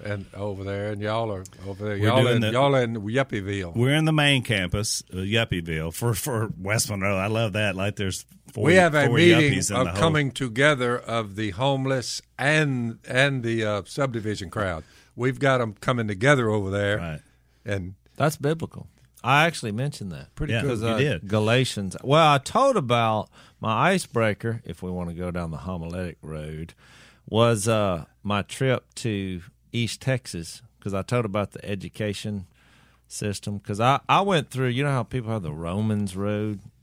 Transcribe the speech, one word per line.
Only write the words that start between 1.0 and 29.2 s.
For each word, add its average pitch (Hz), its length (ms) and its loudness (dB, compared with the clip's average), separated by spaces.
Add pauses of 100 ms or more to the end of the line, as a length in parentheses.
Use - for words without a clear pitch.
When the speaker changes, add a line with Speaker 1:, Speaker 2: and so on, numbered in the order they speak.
Speaker 1:
y'all 110 300 -2
are 95 120 -8 (240)
over 98 160 -8
there. 104 140 -4
Speaker 2:
We're 101 120 2
Speaker 1:
Y'all 123 120 6
Speaker 2:
doing 120 140 4
Speaker 1:
in, 120 60 2
Speaker 2:
the 107 100 0
Speaker 1:
y'all 139 240 4
in 120 260 0
Yuppie-ville. 101 760 -2
Speaker 2:
We're 127 200 2
in 156 100 2
the 160 80 2
main 143 300 4
campus, 104 580 0 (100)
uh, - 40 -10
Yuppieville, 87 800 -2
for, 117 180 0
for 110 460 -2
West 104 320 0
Monroe. 98 260 0
I 95 80 0
love 110 280 0
that. 104 220 0
Like, 101 200 -2
there's 95 280 -4 (280)
forty, 113 220 4
Speaker 1:
We - 20 8
have 175 180 6
a 143 140 4
Speaker 2:
forty 170 260 8
Speaker 1:
meeting 156 260 6
Speaker 2:
Yuppies 92 120 -2
in 104 60 0
Speaker 1:
of 127 80 4
Speaker 2:
the 85 80 -2
whole 98 60 0
Speaker 1:
coming 151 320 4
together 123 680 2
of 107 360 -4
the 107 140 -2
homeless 131 720 -2 (160)
and, 131 600 0 (100)
and 135 320 2
the, 113 240 0
uh, 104 220 0
subdivision 107 640 -4
crowd. 90 320 -2 (320)
We've 123 240 -2
got 135 200 4
'em 110 140 -2
coming 120 340 -2
together 113 440 2
over 101 180 0
there. 101 300 0
Speaker 2:
Right. 80 220 -8 (440)
Speaker 1:
And 98 300 -6 (200)
Speaker 3:
That's 156 220 0
biblical. - 520 -4 (360)
I 143 220 6
actually 135 240 -4
mentioned 131 400 -4
that. - 240 -14
Speaker 1:
Pretty 151 180 -4
Speaker 2:
Yeah, 117 80 0
Speaker 1:
cool. - 100 0
Speaker 3:
Because, 110 120 -2
Speaker 2:
you 117 60 0
Speaker 3:
uh, 110 100 0
Speaker 2:
did. 120 300 -2
Speaker 3:
Galatians. 107 760 0
Well, 151 300 6
I 143 60 4
told 262 360 2
about 117 540 2 (320)
my 113 300 2
icebreaker, 113 760 -2
if - 180 -12
we 92 80 -6
wanna 87 220 -6
go 87 180 -6
down 85 200 -4
the 76 80 -8
homiletic 85 600 -8
road, 78 520 -10 (560)
was, 113 360 4
uh, 101 380 0 (180)
my 101 200 -2
trip 131 420 -2 (120)
to 98 460 -4 (300)